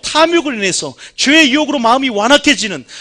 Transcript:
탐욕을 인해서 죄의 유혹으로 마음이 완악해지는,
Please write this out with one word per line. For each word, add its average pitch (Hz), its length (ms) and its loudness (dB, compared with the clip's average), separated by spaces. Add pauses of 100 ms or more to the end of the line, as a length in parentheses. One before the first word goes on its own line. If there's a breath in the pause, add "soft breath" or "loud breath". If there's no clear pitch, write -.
탐욕을 311 520 0
인해서 180 380 -4 (220 loud breath)
죄의 294 380 4
유혹으로 294 260 0
마음이 247 300 2
완악해지는, 208 760 -2 (160 loud breath)